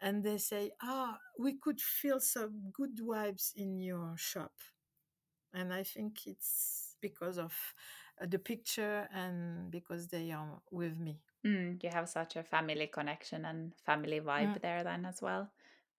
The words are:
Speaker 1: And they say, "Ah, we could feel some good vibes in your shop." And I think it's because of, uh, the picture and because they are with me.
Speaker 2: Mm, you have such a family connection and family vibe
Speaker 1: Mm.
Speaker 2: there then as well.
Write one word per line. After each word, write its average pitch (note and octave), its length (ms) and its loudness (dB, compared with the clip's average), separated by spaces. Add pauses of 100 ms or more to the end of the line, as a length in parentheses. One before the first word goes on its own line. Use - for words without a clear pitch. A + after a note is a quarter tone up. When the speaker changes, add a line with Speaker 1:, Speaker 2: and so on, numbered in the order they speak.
Speaker 1:
And G3+ 220 4
they G#3 160 2
say, G#3 320 0 (100)
"Ah, B3 380 0 (180)
we C#4 240 2
could - 180 2
feel - 400 4
some G#3+ 540 0
good C4+ 240 -2
vibes G#3+ 580 0
in F#3+ 240 0
your F3 380 -2
shop." - 360 -4 (1000)
And F#3 180 0
I F#3+ 120 0
think G#3+ 420 -4
it's - 760 -2
because F#3 360 -2
of, E3 160 -2 (680)
uh, F#3 60 -4
the F#3 140 2
picture G#3 720 0
and F3 560 -2
because E3+ 380 -6
they E3 240 -2
are D3+ 280 -6 (120)
with E3+ 280 0
me. D#3 220 -4 (240)
Speaker 2:
Mm, F3+ 380 2
you E3+ 80 2
have E3+ 180 2
such E3 260 -2
a E3 80 -2
family D#3 440 4
connection D#3 580 -4
and D#3+ 300 -4 (100)
family D3+ 340 4
vibe D#3 360 4
Speaker 1:
Mm. - 60 -4
Speaker 2:
there F3 220 2
then F3 220 0
as F#3 160 -6
well. F#3+ 300 0 (480)